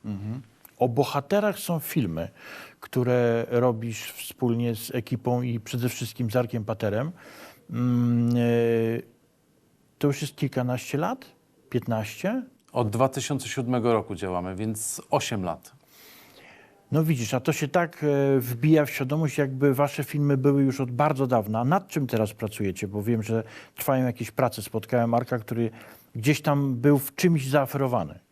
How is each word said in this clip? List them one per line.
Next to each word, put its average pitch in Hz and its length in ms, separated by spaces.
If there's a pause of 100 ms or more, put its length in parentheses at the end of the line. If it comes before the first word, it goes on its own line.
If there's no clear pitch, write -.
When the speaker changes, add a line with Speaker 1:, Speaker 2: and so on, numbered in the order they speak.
Speaker 1:
Mhm. 107 380 (360)
O 123 100
bohaterach 147 680
są 170 200
filmy, 87 500 (520)
które 120 680
robisz 117 640
wspólnie 117 600
z - 200
ekipą 123 480
i 117 180
przede 120 280
wszystkim 117 420
z 117 60
Arkiem 117 280
Paterem. 113 480 (580)
Mm, 120 680
e, 117 760 (840)
to 147 80
już 143 160
jest - 140
kilkanaście 127 600
lat? 208 280 (440)
Piętnaście? 123 720 (300)
Speaker 2:
Od 113 180
dwa 123 180
tysiące 135 400
siódmego 120 440
roku 107 220
działamy, 90 400
więc 107 560
osiem 110 340
lat. 82 280 (1200)
Speaker 1:
No 156 120
widzisz, 127 300
a 123 60
to 156 120
się 143 160
tak, 170 360
e, 139 360
wbija 135 440
w - 60
świadomość, 147 480
jakby 135 360
wasze 143 300
filmy 143 320
były 139 260
już 135 180
od 123 100
bardzo 135 360
dawna. 113 380
Nad 185 240
czym 135 180
teraz 110 260
pracujecie? 101 560
Bo 104 140
wiem, 113 200
że 113 200 (320)
trwają 131 320
jakieś 117 240
prace. 120 320
Spotkałem 117 520
Arka, 120 240
który 113 320 (440)
gdzieś 120 280
tam 143 320
był 139 240
w - 160
czymś 156 340
zaaferowany. 131 680 (140)